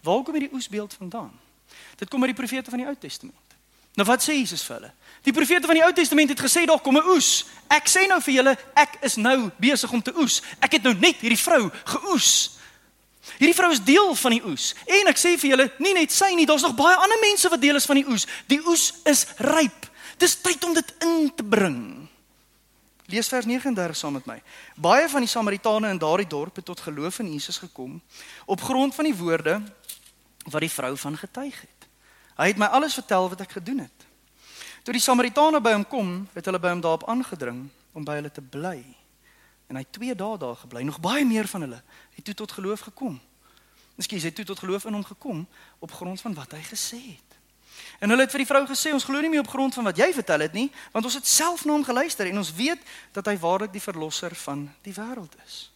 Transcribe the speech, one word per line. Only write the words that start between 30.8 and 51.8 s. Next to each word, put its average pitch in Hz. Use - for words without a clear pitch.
van 147
getuig 254
het. -
Hy 151
het 196
my 208
alles 277
vertel 185
wat 180
ek 196
gedoen 202
het." -
Toe 240
die 233
Samaritane 269
by 226
hom 202
kom, 196
het 175
hulle 185
by 175
hom 175
daarop 165
aangedring 139
om 156
by 151
hulle 147
te 147
bly. 139
En -
hy 135
het -
twee 247
dae 202
daar 123
gebly. 123
Nog 151
baie 247
meer 220
van 196
hulle 123
het -
toe 208
tot 208
geloof 202
gekom. 202
Ekskuus, 180
het 160
toe 214
tot 196
geloof 190
in 220
hom 208
gekom 185
op 165
grond 180
van 214
wat 139
hy 156
gesê 233
het. -
En 202
hulle 254
het 262
vir 277
die -
vrou 277
gesê, 269
"Ons 269
glo 277
nie 311
meer 311
op -
grond 269
van 240
wat 185
jy 302
vertel 175
het 151
nie, 240
want 226
ons 247
het 277
self 339
na 294
hom 294